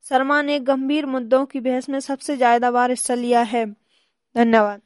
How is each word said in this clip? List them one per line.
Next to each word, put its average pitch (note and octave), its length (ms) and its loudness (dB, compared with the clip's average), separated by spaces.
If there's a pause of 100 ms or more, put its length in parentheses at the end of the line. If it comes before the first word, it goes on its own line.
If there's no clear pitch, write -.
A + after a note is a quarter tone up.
शर्मा C#4 380 0
ने C#4+ 180 -2
गंभीर C4+ 460 -2
मुद्दों C4 400 0
की C4+ 140 -8
बहस B3+ 280 -4
में C#4 120 -4
सबसे C#4 360 -6
ज्यादा A#3+ 340 2
बार B3 200 0
हिस्सा B3+ 240 -4
लिया A#3+ 280 2
है। A3+ 280 -2 (640)
धन्यवाद। A3+ 500 2